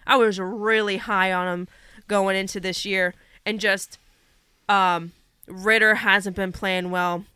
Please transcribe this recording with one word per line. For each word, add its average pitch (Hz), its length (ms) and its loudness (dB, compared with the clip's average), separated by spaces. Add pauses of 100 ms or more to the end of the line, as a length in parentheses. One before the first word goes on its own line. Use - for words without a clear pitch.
I 247 80 6
was 214 240 4
really 208 580 0
high 185 360 0
on 180 140 0
him 180 200 -6 (400)
going 190 300 0
into 190 240 -6
this 185 240 -6
year, 185 280 -2 (320)
and 214 140 -4
just, 196 400 -2 (680)
um, 180 420 2 (360)
Ritter 214 480 2
hasn't 202 420 2
been 190 160 -2
playing 185 380 -4
well. 180 340 -2 (100)